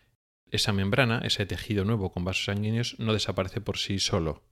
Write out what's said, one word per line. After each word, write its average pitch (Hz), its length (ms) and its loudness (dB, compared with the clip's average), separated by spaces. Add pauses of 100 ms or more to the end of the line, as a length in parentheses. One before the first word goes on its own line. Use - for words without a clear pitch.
(500)
esa 107 220 0
membrana, 107 520 2
ese 107 220 0
tejido 95 380 -2
nuevo 101 280 0
con 90 120 -2
vasos 95 200 -2
sanguíneos, 107 540 -2
no 113 140 0
desaparece 101 480 0
por - 180 -4
sí 98 200 -2
solo 82 540 0